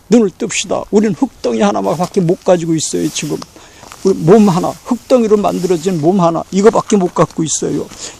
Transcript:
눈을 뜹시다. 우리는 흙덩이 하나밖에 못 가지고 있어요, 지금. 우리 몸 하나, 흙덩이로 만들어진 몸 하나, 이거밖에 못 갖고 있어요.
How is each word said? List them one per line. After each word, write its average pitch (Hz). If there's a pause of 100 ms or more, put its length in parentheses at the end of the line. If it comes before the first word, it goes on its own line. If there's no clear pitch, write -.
눈을 220
뜹시다. -
우리는 208
흙덩이 233
하나밖에 196
못 175
가지고 165
있어요, 170
지금. - (680)
우리 190
몸 202
하나, 170 (160)
흙덩이로 226
만들어진 180
몸 180
하나, 165
이거밖에 208
못 180
갖고 170
있어요. - (320)